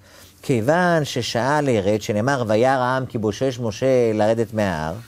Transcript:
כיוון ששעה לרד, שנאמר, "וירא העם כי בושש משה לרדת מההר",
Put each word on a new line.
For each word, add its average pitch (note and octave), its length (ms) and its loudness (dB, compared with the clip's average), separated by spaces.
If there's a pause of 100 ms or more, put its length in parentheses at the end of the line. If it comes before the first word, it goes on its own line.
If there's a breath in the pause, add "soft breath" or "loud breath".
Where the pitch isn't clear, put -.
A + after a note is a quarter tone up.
(420 loud breath)
כיוון D#3 640 2
ששעה B2+ 560 -2
לרד, G#2+ 400 0
שנאמר, A#2+ 460 0
"וירא A2 220 2
העם C3 360 0
כי - 120 -8
בושש A#2 420 -2
משה A#2+ 540 0
לרדת A2 400 0
מההר", F2 400 -2 (140)